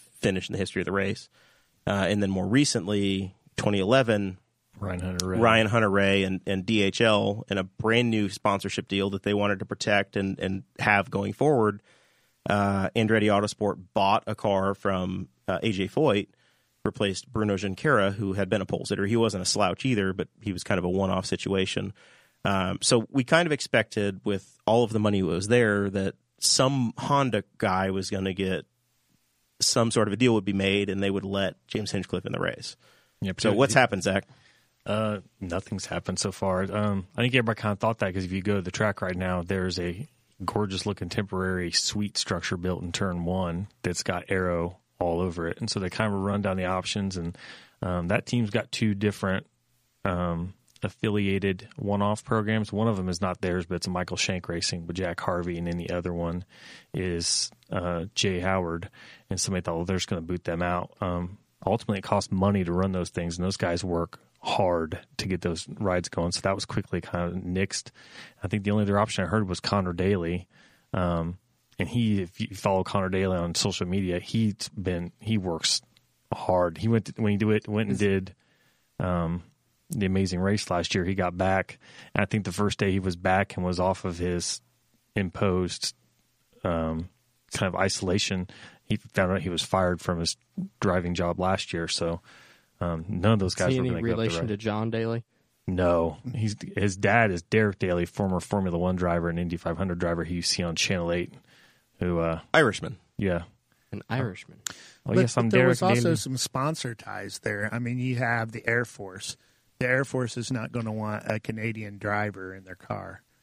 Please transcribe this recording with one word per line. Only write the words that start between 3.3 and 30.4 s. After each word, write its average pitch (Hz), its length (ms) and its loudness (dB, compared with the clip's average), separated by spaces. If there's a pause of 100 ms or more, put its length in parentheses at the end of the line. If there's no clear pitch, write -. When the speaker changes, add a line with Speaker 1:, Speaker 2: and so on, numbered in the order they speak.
Speaker 1:
twenty 104 240 0
eleven, 104 580 2 (400)
Speaker 2:
Ryan 92 220 -6
Hunter-Reay. 92 400 0
Speaker 1:
Ryan 113 260 8
Hunter-Reay 98 580 6
and, 95 220 0
and 95 180 0
D 107 180 4
H 98 180 2
L 107 500 4
in 98 80 0
a 92 60 0
brand 113 460 2
new 107 180 2
sponsorship 98 580 -2
deal 98 240 0
that 98 140 -6
they 104 100 2
wanted 101 240 2
to 104 80 -6
protect 101 500 0
and, 98 220 0
and 95 240 -2 (160)
have 101 320 4
going 101 220 -2
forward. 110 500 2 (640)
Uh, 101 420 2
Andretti 110 340 2
Autosport 104 540 2 (160)
bought 101 340 4
a 110 80 -4
car 98 380 0
from, 92 540 -2 (200)
uh, 90 140 0
A 110 100 2
J 95 160 -2
Foyt, 110 400 2 (560)
replaced 101 480 -2
Bruno 104 240 2
Junqueira, 101 580 2
who 101 180 -4
had 98 160 -2
been 98 140 2
a - 40 -6
pole - 200 -4
sitter. 98 200 -2
He 110 100 2
wasn't 104 260 2
a 90 40 -4
slouch 98 380 2
either, 104 280 2
but 92 160 -4 (120)
he 101 120 -4
was 90 120 -6
kind 101 140 0
of 87 60 -2
a 90 40 0
one-off 92 380 0
situation. 95 640 -2 (520)
Um, 95 360 0
so 117 300 2
we 135 140 0
kind 165 220 4
of 156 60 0
expected, 104 720 0
with 101 420 -4
all 117 180 6
of 107 80 -4
the 110 80 0
money 104 200 2
that 92 60 2
was 85 220 -2
there, 104 420 4
that 95 240 -2 (240)
some 131 580 2
Honda 131 460 0 (160)
guy 95 320 2
was 95 200 -4
gonna 95 240 -2
get, 92 320 -2 (920)
some 117 320 2
sort 110 160 2
of 101 60 -2
a 98 40 -4
deal 120 180 6
would 104 100 2